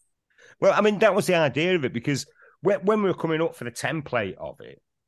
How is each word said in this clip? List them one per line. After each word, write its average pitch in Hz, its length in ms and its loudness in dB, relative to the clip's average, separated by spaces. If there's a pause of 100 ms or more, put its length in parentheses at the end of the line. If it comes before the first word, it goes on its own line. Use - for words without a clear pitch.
(600)
Well, 190 140 4
I 180 80 2
mean, 208 180 2
that 202 140 4
was 208 120 0
the 180 80 2
idea 160 400 2
of 160 100 0
it, 117 80 -2
because 131 340 -4 (340)
when, 185 240 0
when 214 180 2
we 196 80 2
were 160 60 -2
coming 160 260 -2
up 165 140 -4
for - 80 -12
the 120 60 -8
template 123 640 -4
of 73 240 -14
it, 60 200 -20 (280)